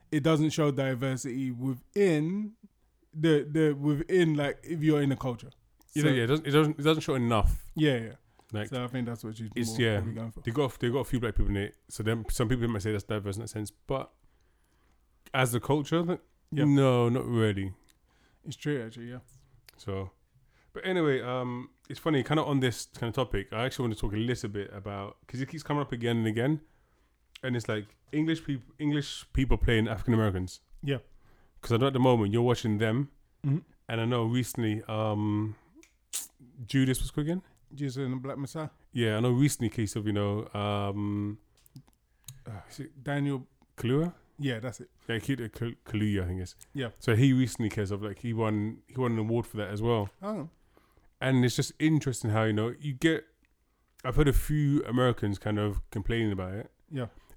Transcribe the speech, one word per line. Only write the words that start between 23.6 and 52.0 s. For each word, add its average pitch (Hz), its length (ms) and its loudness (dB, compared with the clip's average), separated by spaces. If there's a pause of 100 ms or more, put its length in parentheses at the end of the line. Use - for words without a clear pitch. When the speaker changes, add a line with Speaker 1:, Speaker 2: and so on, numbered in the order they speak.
Speaker 2:
actually 131 240 -4
want 107 60 -2
to - 60 -14
talk 107 120 -2
a 101 40 -2
little 117 340 -2
bit 101 240 -8
about, 101 420 -10 (100)
'cause 120 140 -10
it 135 80 -6
keeps 156 140 -14
coming 147 180 -2
up 139 120 -6
again 117 260 0
and 110 80 2
again, 120 340 0 (800)
and 127 140 -2
it's 110 120 -6
like 107 180 -2 (260)
English 160 320 0
peop-, 135 180 -4 (160)
English 147 540 -2
people 123 240 4
playing 113 320 4
African 113 260 0
Americans. 95 460 0 (220)
Speaker 1:
Yeah. 139 160 -2 (640)
Speaker 2:
'Cause - 100 -2
I 117 60 4
know 131 80 4
at 139 80 2
the 127 60 2
moment 120 320 6
you're 117 100 4
watching 117 360 2
them, 113 300 0 (380)
Speaker 1:
Mm-hmm. 143 120 2 (300)
Speaker 2:
and 113 120 -2
I 113 40 0
know 117 200 2
recently, 113 600 0
um, 107 720 -2 (1080)
Judas 131 340 2
was - 100 -4
cooking. 156 320 -2 (320)
Speaker 1:
Judas 139 220 -6
and 131 160 -4
the 131 40 -4
Black 131 220 -8
Messiah. 127 300 -8 (240)
Speaker 2:
Yeah, 113 240 0
I 107 40 0
know 123 120 2
recently 123 380 2
case 110 260 -4
of, 104 100 -4
you 107 60 0
know, 101 420 -2
um, 101 840 -4 (1080)
Speaker 1:
Uh, - 40 -14 (180)
Speaker 2:
is - 120 -16
it 135 240 -16
Speaker 1:
Daniel 143 420 -2 (300)
Speaker 2:
Kaluuya? 147 360 2 (260)
Speaker 1:
Yeah, 131 200 -2
that's 120 220 -10
it. - 100 -20 (180)
Speaker 2:
Yeah, 113 120 0
Kid-, 123 320 -4
Kal-, 117 200 -6 (120)
Kaluuya, 104 400 0
I - 20 -4
think 92 160 -4
it's. 87 120 -12 (200)
Speaker 1:
Yeah. 127 240 -6
Speaker 2:
So 120 160 2
he 135 180 8
recently 123 380 2
cares 98 200 -2
of, 101 120 -6
like, 104 160 -8
he 120 140 -6
won, 107 460 0 (100)
he - 80 -14
won 123 160 0
an 113 80 0
award 113 260 0
for - 120 -14
that 101 120 -4
as 104 100 -6
well. 110 300 0 (120)
Speaker 1:
Oh. 196 260 -6 (720)
Speaker 2:
And 127 240 4
it's 120 120 2
just - 220 -2
interesting 139 520 0